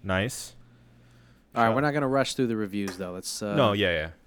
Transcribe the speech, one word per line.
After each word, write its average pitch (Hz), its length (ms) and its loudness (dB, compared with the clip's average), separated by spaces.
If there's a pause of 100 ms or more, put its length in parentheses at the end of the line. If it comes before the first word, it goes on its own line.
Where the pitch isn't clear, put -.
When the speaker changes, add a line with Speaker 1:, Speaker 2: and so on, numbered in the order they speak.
Speaker 1:
nice. 95 520 -2 (1000)
Speaker 2:
All 120 100 4
right, 113 60 6
Speaker 1:
So 113 40 2
Speaker 2:
we're 131 60 2
not 147 140 2
gonna 143 140 0
rush 135 260 2
through 127 140 0
the 113 80 0
reviews, 98 400 -4
though. 90 160 -8
Let's, - 300 -8
uh, 104 140 -2
Speaker 1:
No, 117 160 4
yeah, 98 200 2
yeah. 80 160 -2 (180)